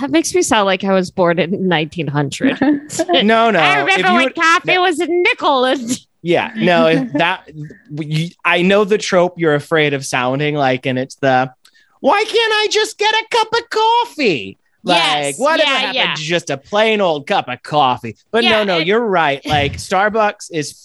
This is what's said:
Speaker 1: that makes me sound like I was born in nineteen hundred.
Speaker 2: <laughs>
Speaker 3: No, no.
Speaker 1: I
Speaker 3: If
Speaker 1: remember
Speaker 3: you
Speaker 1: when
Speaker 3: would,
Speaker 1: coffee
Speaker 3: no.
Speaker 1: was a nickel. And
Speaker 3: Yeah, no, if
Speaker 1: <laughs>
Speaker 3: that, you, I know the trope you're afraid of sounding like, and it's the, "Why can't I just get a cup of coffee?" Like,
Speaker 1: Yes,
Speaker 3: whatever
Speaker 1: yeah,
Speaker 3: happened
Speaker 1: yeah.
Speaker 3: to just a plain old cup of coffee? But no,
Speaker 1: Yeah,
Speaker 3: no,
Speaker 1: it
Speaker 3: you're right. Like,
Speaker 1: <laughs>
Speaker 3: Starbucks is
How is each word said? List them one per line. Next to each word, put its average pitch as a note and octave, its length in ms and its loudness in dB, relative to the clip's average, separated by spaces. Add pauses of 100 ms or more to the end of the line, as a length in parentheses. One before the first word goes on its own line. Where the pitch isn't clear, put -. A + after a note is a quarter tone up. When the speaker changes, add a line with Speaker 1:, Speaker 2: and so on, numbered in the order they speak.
Speaker 1:
that C4+ 100 -6
makes D#4 240 0
me F4+ 80 2
sound G#3+ 240 2
like F#3+ 160 0
I F#3+ 100 0
was F#3 180 0
born E3+ 280 2
in F3+ 300 -2
nineteen D#3+ 400 -2
hundred. D3 520 -2
Speaker 2:
<laughs> D4 600 0
Speaker 3:
No, A3+ 280 4
no. F#3 100 2
Speaker 1:
I G4 200 2
Speaker 3:
If - 60 -2
Speaker 1:
remember F#4+ 220 0
Speaker 3:
you F4+ 60 4
Speaker 1:
when E4+ 100 4
Speaker 3:
would, C4 100 -4
Speaker 1:
coffee E4 400 2
Speaker 3:
no. F4+ 80 2
Speaker 1:
was F4+ 160 0
a E4+ 80 -2
nickel. F4 600 0
And B3+ 400 -4 (160)
Speaker 3:
Yeah, D3 340 0
no, E3+ 320 4
if D#3+ 240 0
Speaker 1:
<laughs> - 20 -4
Speaker 3:
that, F3+ 340 0 (460)
you, D#3 360 -4 (140)
I F3 180 2
know G3 220 4
the G3+ 140 0
trope F3+ 400 0
you're D#3+ 160 2
afraid D3 400 0
of C3+ 100 -6
sounding C3+ 520 -2
like, C3 300 0
and B2+ 120 -2
it's C3+ 180 -6
the, C3 360 0 (480)
"Why G4 240 2
can't A4 300 0
I G#4+ 160 0
just G#4+ 280 -2
get G#4+ 160 0
a A4 160 -4
cup A4 220 -2
of A#4 180 -4
coffee?" D4+ 840 -2 (260)
Like, - 140 0
Speaker 1:
Yes, C#3+ 420 -2
Speaker 3:
whatever D4+ 320 2
Speaker 1:
yeah, C4+ 60 0
Speaker 3:
happened B3+ 200 -4
Speaker 1:
yeah. G#3+ 180 -2
Speaker 3:
to D3+ 80 -8
just E3 260 -4
a C#3+ 80 -4
plain G#3+ 460 0
old D3+ 240 0
cup F3 240 -2
of B2 120 -10
coffee? B2+ 540 0 (140)
But G#3+ 140 0
no, A#3 60 2
Speaker 1:
Yeah, G#3+ 140 2
Speaker 3:
no, F#3 140 -2
Speaker 1:
it D#3+ 80 -2
Speaker 3:
you're G#3 180 2
right. D#3+ 400 0
Like, D3 280 0
Speaker 1:
<laughs> - 40 -10
Speaker 3:
Starbucks G#3 760 -2
is D3+ 200 -6 (120)